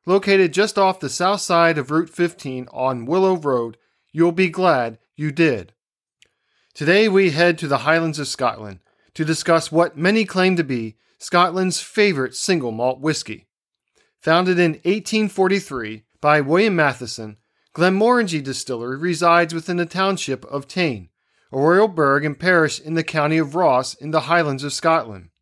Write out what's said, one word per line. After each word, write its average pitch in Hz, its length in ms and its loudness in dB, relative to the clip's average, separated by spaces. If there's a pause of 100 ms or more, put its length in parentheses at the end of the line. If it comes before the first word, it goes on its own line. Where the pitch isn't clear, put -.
located 190 480 2
just 202 240 0
off 190 220 2
the 143 80 -6
south 190 320 -2
side 165 380 2
of 135 120 -6
Route 160 180 0
fifteen 135 640 -6
on 127 340 -4
Willow 185 300 2
Road. 127 400 -2 (360)
You'll 170 180 4
be 180 180 2
glad 156 500 0 (180)
you 151 160 -4
did. 135 400 0 (1000)
Today 190 340 4
we 190 240 4
head 165 260 2
to 175 80 -6
the 139 120 0
Highlands 156 420 0
of 135 80 -8
Scotland 110 500 -6 (360)
to 156 100 -6
discuss 160 480 0
what 170 240 2
many 202 280 2
claim 185 300 0
to 170 100 0
be 117 300 -6 (240)
Scotland's 180 640 0
favorite 156 560 -2
single 151 340 -2
malt 123 300 -2
whiskey. 143 480 -6 (720)
Founded 175 400 2
in 165 240 0
eighteen 214 440 -2
forty-three 151 760 -4 (160)
by 151 200 2
William 175 360 2
Matheson, 117 600 -4 (380)
Glenmorangie 190 720 0
Distillery 127 520 -8
resides 170 560 2
within 170 240 -6
the 175 100 0
township 180 580 -4
of 139 240 -8
Tain, 127 400 -4 (440)
a 131 60 -4
royal 175 300 4
burgh 147 360 2
and 147 140 -6
parish 170 400 2
in 156 160 -8
the 165 80 0
county 156 340 0
of 151 200 -2
Ross 135 380 2
in 151 180 -10
the 156 80 2
Highlands 147 420 0
of 143 100 -8
Scotland. 117 580 -2 (120)